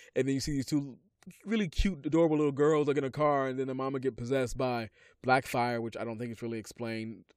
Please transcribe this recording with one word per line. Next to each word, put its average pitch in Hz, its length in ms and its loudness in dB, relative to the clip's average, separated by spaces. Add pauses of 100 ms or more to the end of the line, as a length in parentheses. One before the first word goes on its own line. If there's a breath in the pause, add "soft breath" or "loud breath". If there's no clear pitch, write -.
(140 loud breath)
and 131 120 0
then 135 80 0
you 135 60 -2
see 151 120 -4
these 135 140 -2
two 143 320 -4 (460)
really 214 240 0
cute, 160 360 0
adorable 156 320 4
little 147 160 4
girls, 147 360 4
like, 143 100 2
in 143 60 2
a 131 60 -4
car, 143 360 2
and 131 120 -4
then 131 100 -2
the 131 60 -4
mama 131 260 -4
get 123 160 -2
possessed 123 420 -2
by 120 320 -2 (340 soft breath)
Blackfire, 123 560 2
which 113 160 -6
I 110 80 -6
don't 113 140 -8
think 120 140 -8
is 107 100 -14
really 117 160 -4
explained. 110 680 -8 (120)